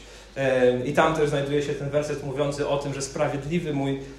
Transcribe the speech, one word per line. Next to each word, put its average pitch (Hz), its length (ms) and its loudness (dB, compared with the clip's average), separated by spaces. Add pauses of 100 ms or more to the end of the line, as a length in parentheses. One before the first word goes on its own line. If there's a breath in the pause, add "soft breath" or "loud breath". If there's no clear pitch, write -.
(360 loud breath)
E, 127 480 4
i 143 80 -2
tam 160 220 4
też 151 140 2
znajduje 143 340 0
się 143 100 -2
ten 139 180 -6
werset 147 360 -2
mówiący 139 420 -2
o 147 80 0
tym, 143 180 -4
że 139 80 -6
sprawiedliwy 147 680 -2
mój 139 280 0 (180 loud breath)